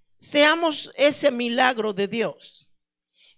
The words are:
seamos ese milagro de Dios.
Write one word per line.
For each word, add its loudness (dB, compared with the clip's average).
seamos 0
ese 2
milagro 0
de -2
Dios. -8